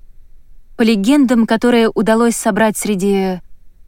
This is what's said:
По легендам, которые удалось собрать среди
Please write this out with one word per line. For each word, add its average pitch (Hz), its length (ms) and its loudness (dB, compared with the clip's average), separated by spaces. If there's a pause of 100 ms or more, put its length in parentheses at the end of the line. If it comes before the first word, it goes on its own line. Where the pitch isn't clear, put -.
(760)
По - 60 -2
легендам, 226 640 2
которые 233 420 2
удалось 226 460 0
собрать 214 420 -2
среди 190 640 -2 (480)